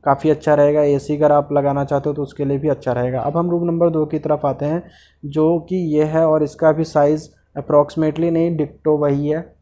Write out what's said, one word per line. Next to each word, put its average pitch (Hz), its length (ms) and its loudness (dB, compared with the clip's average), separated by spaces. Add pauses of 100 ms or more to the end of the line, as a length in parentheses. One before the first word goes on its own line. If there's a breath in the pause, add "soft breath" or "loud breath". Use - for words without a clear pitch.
काफ़ी 147 260 0
अच्छा 151 240 0
रहेगा। 147 280 4
एसी 143 340 0
अगर 147 160 2
आप 143 200 2
लगाना 139 320 0
चाहते 139 240 -2
हो 143 60 -4
तो 147 80 -6
उसके 143 220 -8
लिए 139 140 -2
भी 151 100 -2
अच्छा 131 240 -2
रहेगा। 123 280 -2
अब 151 160 -4
हम 175 140 -2
रूम 170 140 -2
नंबर 170 260 0
दो 156 160 0
की 151 120 -6
तरफ 147 280 -2
आते 139 200 -4
हैं, 165 160 -2 (420 loud breath)
जो 156 340 2
कि 170 180 -4 (200)
ये 151 80 4
है, 160 220 2
और 156 160 2
इसका 156 300 2
भी 156 120 0
साइज़ 151 440 0 (300)
approximately 151 720 0
नहीं, 165 260 0
डिक्टो 151 400 -2
वही 147 320 0
है 156 120 -2 (220)